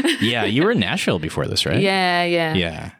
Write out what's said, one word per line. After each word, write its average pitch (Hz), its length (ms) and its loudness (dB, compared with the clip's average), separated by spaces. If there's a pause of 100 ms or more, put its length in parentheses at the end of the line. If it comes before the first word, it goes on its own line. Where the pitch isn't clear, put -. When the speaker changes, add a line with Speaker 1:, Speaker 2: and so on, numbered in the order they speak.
Speaker 1:
<laughs> 311 180 0
Speaker 2:
Yeah, 113 240 0
you 110 200 2
were 214 80 2
in 202 80 2
Nashville 104 380 0
before 80 280 -4
this, - 200 -2
right? - 140 2
Speaker 1:
Yeah, 185 440 2
yeah. 165 300 0
Speaker 2:
Yeah. 160 460 -2